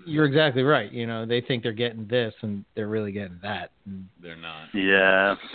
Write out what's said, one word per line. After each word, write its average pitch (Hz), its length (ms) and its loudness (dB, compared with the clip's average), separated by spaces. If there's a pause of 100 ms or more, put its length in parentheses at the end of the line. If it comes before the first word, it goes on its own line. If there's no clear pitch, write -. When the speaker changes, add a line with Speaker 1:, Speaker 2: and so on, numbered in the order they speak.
Speaker 1:
you're 156 220 2
exactly 135 360 2
right. 127 300 2
You 117 140 -6
know, 113 200 -6
they 120 140 0
think 120 220 -4
they're 120 100 -2
getting 113 360 -4
this 117 340 0
and 101 220 -6 (100)
they're 107 140 -4
really 107 240 -4
getting 95 300 -8
that. 92 280 -8 (160)
And 95 220 -12 (120)
Speaker 2:
They're 85 160 -16
not. 80 380 -14
Speaker 3:
Yeah. 95 640 6 (180)